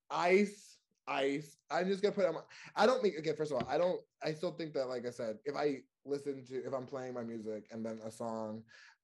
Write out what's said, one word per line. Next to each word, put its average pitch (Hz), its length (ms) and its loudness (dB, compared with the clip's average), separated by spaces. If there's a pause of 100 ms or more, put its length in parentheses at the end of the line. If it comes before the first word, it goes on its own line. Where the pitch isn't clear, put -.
ice, 185 680 4 (300)
ice. 139 500 0 (120)
I'm 175 180 0
just 190 140 0
gonna 202 140 4
put 190 100 4
him, 160 120 2 (380)
I 190 100 6
don't 254 160 6
think, 185 180 2
okay, 156 160 0
first 151 160 -2
of 131 60 0
all, 120 100 0
I 139 100 0
don't, 175 220 2 (240)
I 151 100 -2
still 165 180 -4
think 156 240 -8
that, 131 120 0
like 123 180 -4
I 120 60 -2
said, 110 340 -6
if 139 120 -4
I 143 220 2 (260)
listen 135 420 -4
to, 131 80 -10 (100)
if 127 80 -4
I'm 127 120 -4
playing 127 300 -8
my 120 80 -4
music 107 480 -6
and 113 140 -6
then 113 200 -6
a 110 60 -8
song 113 520 -6 (400)